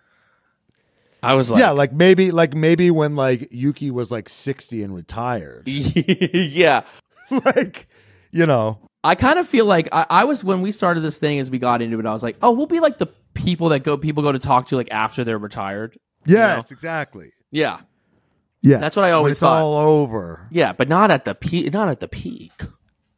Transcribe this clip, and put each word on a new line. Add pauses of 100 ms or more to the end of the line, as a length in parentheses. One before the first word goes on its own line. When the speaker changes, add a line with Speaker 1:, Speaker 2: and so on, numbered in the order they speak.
(1200)
Speaker 1:
I
was
like,
Speaker 2:
Yeah,
like,
maybe,
like,
maybe
when,
like,
Yuki
was,
like,
sixty
and
retired.
Speaker 1:
<laughs>
Yeah.
Speaker 2:
<laughs> (400)
Like, (420)
you
know. (240)
Speaker 1:
I
kind
of
feel
like
I,
I
was,
when
we
started
this
thing,
as
we
got
into
it,
I
was
like,
"Oh,
we'll
be,
like,
the (260)
people
that
go,
people
go
to
talk
to,
like,
after
they're
retired." (280)
You
Speaker 2:
Yes,
Speaker 1:
know?
Speaker 2:
exactly. (180)
Speaker 1:
Yeah. (800)
Speaker 2:
Yeah.
Speaker 1:
That's
what
I
Speaker 2:
When
Speaker 1:
always
Speaker 2:
it's
Speaker 1:
thought.
Speaker 2:
all
over.
Speaker 1:
Yeah,
but
not
at
the
pe-,
not
at
the
peak. (640)